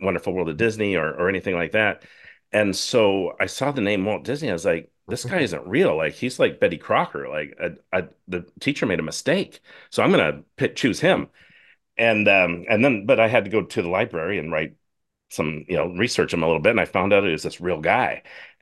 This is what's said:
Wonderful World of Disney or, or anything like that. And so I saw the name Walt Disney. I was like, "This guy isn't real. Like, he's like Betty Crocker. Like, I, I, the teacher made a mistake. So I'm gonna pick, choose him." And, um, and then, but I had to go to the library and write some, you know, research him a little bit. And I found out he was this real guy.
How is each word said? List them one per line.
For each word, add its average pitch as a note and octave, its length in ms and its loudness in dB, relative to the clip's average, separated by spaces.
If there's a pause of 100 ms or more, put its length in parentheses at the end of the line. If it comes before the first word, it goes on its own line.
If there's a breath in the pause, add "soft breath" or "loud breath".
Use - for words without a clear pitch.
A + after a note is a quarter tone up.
Wonderful F#2 320 -2
World E2+ 160 -2
of D2+ 80 -6
Disney G#2+ 360 0
or, D#2 200 -2
or F2 160 0
anything F#2+ 240 -2
like E2+ 180 -2
that. G#2+ 320 0 (480 soft breath)
And G#2 240 2
so G2 640 2
I F#2+ 60 0
saw C3+ 260 -4
the C3+ 80 -4
name G2 240 0
Walt F#2+ 200 -4
Disney. C3+ 260 -4
I - 20 -2
was F2 140 -4
like, E2 240 0 (160)
"This - 180 -8
guy F3 160 -2
isn't E2 260 -4
real. A2+ 300 2
Like, D#2 180 -2
he's - 240 -6
like - 220 2
Betty F2+ 160 2
Crocker. G#2+ 520 -2
Like, D2+ 300 -8
I, F2 400 -4
I, F2 100 -6 (180)
the F2+ 180 -6 (160)
teacher - 240 -2
made F2+ 160 0
a - 20 -2
mistake. C#3+ 580 -4 (300 soft breath)
So G#2+ 120 0
I'm C3 80 6
gonna D#2+ 320 2 (140)
pick, - 200 -2
choose A2+ 240 0
him." C#3+ 280 2 (680 soft breath)
And, A2 320 4
um, F2+ 400 4
and A2 160 4
then, A2 220 2
but B2 120 4
I A2+ 100 6
had A2+ 160 2
to F#2+ 60 -12
go G#2+ 120 2
to G2 200 -4
the E2+ 60 -2
library F#2 500 -2
and D#2+ 140 -6
write D#2 240 -4 (540)
some, D#2 380 -6
you F2+ 80 -2
know, D#2 120 0
research F#2 440 -2
him E2+ 100 0
a D#2+ 40 0
little D#2+ 160 0
bit. G2 80 4
And G2+ 100 2
I E2+ 40 2
found G2 280 0
out G2+ 120 4
he F#2 60 0
was D#2 120 -2
this D#2 180 -10
real F2 200 -4
guy. F2+ 420 0 (400 loud breath)